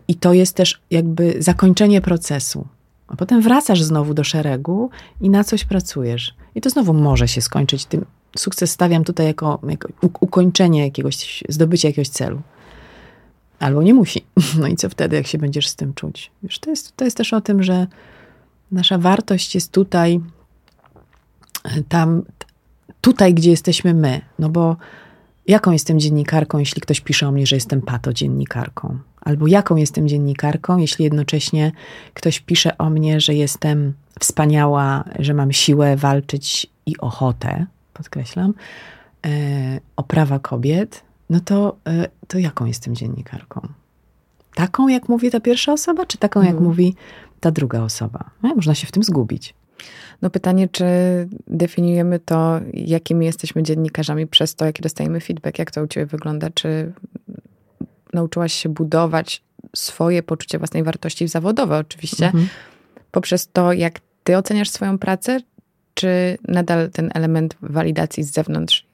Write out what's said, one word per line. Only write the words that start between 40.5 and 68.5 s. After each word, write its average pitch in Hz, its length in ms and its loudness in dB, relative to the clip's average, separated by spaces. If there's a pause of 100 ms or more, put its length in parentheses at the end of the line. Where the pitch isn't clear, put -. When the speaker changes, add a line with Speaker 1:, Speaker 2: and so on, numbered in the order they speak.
Speaker 1:
no 170 100 2
to, 202 360 0 (120)
e, 165 200 -2 (200)
to 185 100 -4
jaką 151 260 -2
jestem 120 320 -6
dziennikarką? - 720 -10 (840)
Taką, 185 340 2
jak 254 200 0
mówi 240 220 2
ta 233 100 0
pierwsza 247 320 0
osoba, 349 340 -2
czy - 120 -8
taką, 208 220 0
jak 180 100 6
Speaker 2:
Mhm. 165 180 2
Speaker 1:
mówi 180 260 2 (460)
ta 165 100 2
druga 131 320 -2
osoba? 113 480 -8 (120)
No, 269 120 0
można 156 200 2
się - 120 -6
w - 60 -12
tym 202 100 2
zgubić. 147 520 -2 (680)
Speaker 2:
No 180 80 0
pytanie, 185 380 0
czy - 160 -4 (600)
definiujemy 175 760 0
to, 165 400 0 (120)
jakimi 165 540 -2
jesteśmy 160 360 -4
dziennikarzami 156 640 -4
przez - 280 0
to, 156 100 -4
jaki 156 180 -4
dostajemy 160 380 -6
feedback. - 380 -8
Jak 165 120 -6
to 151 120 -6
u 151 40 -6
ciebie 151 200 -6
wygląda? 151 440 -8
Czy 156 420 -6 (1200)
nauczyłaś 170 400 -2
się - 160 -4
budować 160 760 -2 (340)
swoje 170 460 -2
poczucie - 360 -6
własnej 160 240 -4
wartości 160 460 -4
zawodowe 170 500 0
oczywiście, - 480 -4
Speaker 1:
Mhm. 175 220 2 (640)
Speaker 2:
poprzez 180 420 -2
to, 180 200 2
jak 170 280 -2 (240)
ty 180 120 4
oceniasz 208 340 -2
swoją 196 280 -4
pracę, 190 420 -4 (540)
czy 180 440 0 (100)
nadal 170 420 0
ten 165 240 -4
element 160 480 0
walidacji 160 600 -4
z 143 80 -10
zewnątrz 156 600 -2